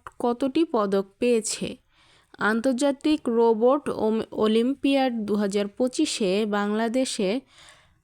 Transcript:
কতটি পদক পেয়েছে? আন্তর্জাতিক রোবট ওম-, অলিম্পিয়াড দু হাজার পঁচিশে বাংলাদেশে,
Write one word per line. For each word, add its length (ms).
কতটি 460
পদক 420
পেয়েছে? 580
আন্তর্জাতিক 880
রোবট 600
ওম-, 340
অলিম্পিয়াড 800
দু 220
হাজার 340
পঁচিশে 800
বাংলাদেশে, 920